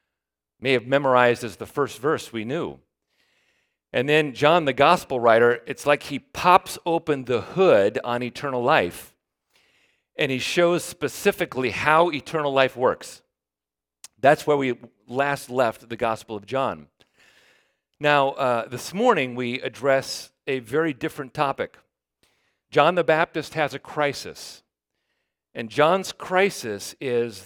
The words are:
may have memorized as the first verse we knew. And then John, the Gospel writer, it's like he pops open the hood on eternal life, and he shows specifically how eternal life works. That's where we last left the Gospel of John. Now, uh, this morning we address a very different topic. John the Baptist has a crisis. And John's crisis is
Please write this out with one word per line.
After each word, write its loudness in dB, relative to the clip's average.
may -2
have 0
memorized 4
as -10
the -12
first -6
verse -4
we -8
knew. -8
And 0
then 2
John, 4
the 2
Gospel 2
writer, 6
it's -10
like 2
he -8
pops 2
open -2
the 0
hood 4
on -4
eternal -6
life, 0
and -2
he -2
shows 0
specifically -4
how 2
eternal -6
life 2
works. -2
That's 4
where 2
we -2
last -4
left -2
the -10
Gospel -4
of -14
John. -6
Now, 2
uh, -2
this -12
morning 0
we -4
address -4
a -2
very -4
different -10
topic. -6
John 4
the 2
Baptist 0
has -4
a -12
crisis. -8
And -10
John's 2
crisis -4
is -4